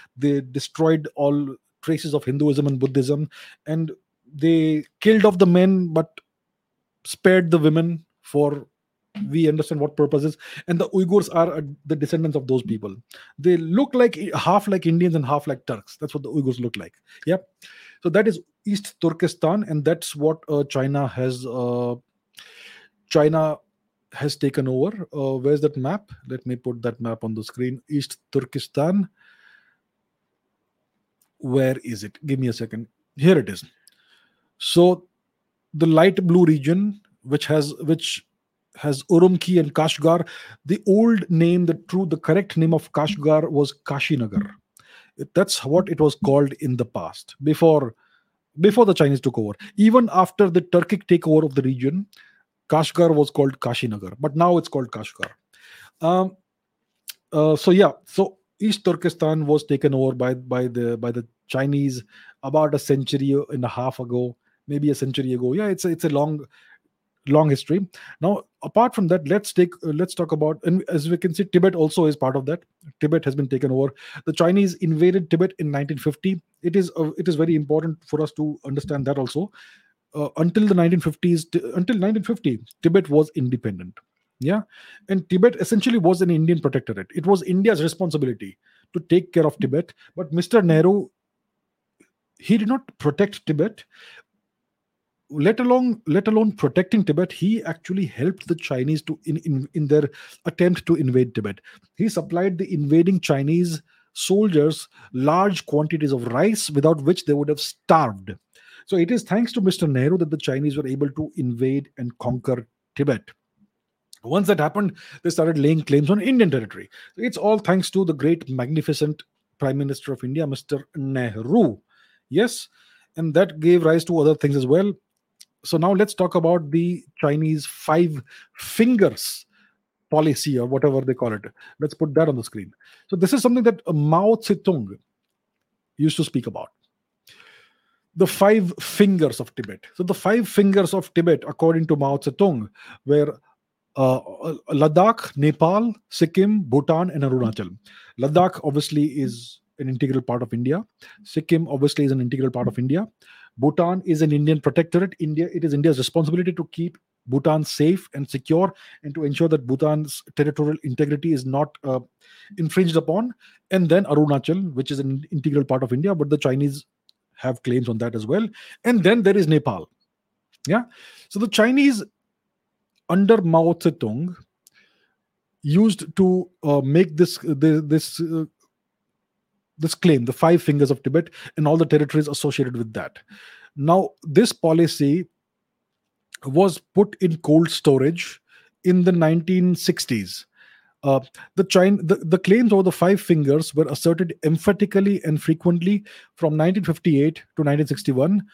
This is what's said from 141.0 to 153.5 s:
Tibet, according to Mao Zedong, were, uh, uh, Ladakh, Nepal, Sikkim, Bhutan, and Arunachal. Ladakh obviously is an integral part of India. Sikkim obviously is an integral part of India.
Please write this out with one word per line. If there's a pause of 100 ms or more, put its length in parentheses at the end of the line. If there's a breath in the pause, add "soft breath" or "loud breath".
Tibet,
according
to
Mao
Zedong, (380 loud breath)
were, (560)
uh,
uh, (160)
Ladakh,
Nepal, (160)
Sikkim,
Bhutan,
and
Arunachal. (420 soft breath)
Ladakh
obviously
is (180)
an
integral
part
of
India. (400 loud breath)
Sikkim
obviously
is
an
integral
part
of
India. (500 soft breath)